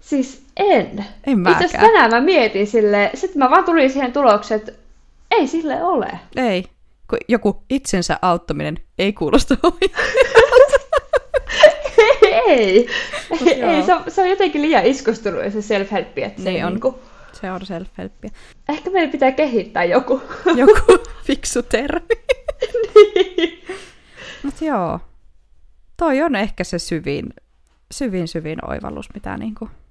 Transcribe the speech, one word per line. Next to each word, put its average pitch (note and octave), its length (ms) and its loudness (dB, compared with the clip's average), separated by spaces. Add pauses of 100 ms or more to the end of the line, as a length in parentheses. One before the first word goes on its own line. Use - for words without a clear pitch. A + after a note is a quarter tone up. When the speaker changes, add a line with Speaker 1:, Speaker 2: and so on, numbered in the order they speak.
Speaker 1:
Siis - 460 -6 (100)
en. D4+ 480 0 (220)
Speaker 2:
En C4 120 0
Speaker 1:
Itse F3+ 120 0
asiassa E3+ 280 0
Speaker 2:
mäkään. A4 140 6
Speaker 1:
tänään C#4 180 4
mä A#3 100 2
mietin B3 460 2
silleen, G#3 480 0
sit F#4+ 200 -8
mä C4 160 2
vaan E4+ 140 4
tulin E4 260 2
siihen C4+ 220 -4
tulokseen, A3 480 0
että G#3+ 120 -16 (580)
ei F#4 160 2
sille D#4+ 380 -4
ole. D4 360 -4 (160)
Speaker 2:
Ei. G3+ 280 -2 (460)
Ku-, - 60 -4 (120)
joku G#3+ 420 -2
itsensä A3+ 520 -4
auttaminen D3+ 560 -4 (200)
ei G3 140 -2
kuulosta G3+ 480 0
<laughs> - 20 -4
oikealta. A#4+ 1160 4 (1400)
Speaker 1:
<laughs> B4+ 260 4
Ei. A#3 380 4 (440)
Speaker 2:
Mut D#4+ 180 -4
Speaker 1:
Ei, C4+ 120 0
Speaker 2:
joo. D#4 260 0
Speaker 1:
se F#4 80 4
on, E4 140 -4
se - 140 -2
on F4+ 80 2
jotenkin F4 320 0
liian D4+ 240 2
iskostunut A3+ 540 -2 (120)
se G#3+ 80 -6
self-helppi, G3 640 -6
että - 180 -12
se F#3 80 -4
Speaker 2:
Niin D#3 160 -4
on. - 60 -4
Speaker 1:
niinku - 260 -4 (340)
Speaker 2:
Se - 200 -12
on F#3 80 -10
self-helppiä. F#3+ 680 -14 (380)
Speaker 1:
Ehkä D#4 220 -8
meidän E4+ 200 0
pitää C4+ 220 0
kehittää A#3 520 -2
joku. B3+ 380 0 (160)
<laughs> C#4+ 180 0
Speaker 2:
Joku F#4 420 6 (260)
fiksu - 380 -4
termi. C#4 460 -6 (840)
Speaker 1:
Niin. F#4 680 6 (800)
Speaker 2:
Mut - 180 -10
joo. F#3+ 400 -4 (960)
Toi D4 260 0
on D#4 140 -2
ehkä G3 280 -4
se F3 140 -8
syvin, D3 460 -6 (680)
syvin, F#3 340 -6
syvin D#3+ 300 -10 (120)
oivallus, - 440 -10
mitä G3 220 -14
niinku G#3+ 320 -12 (220)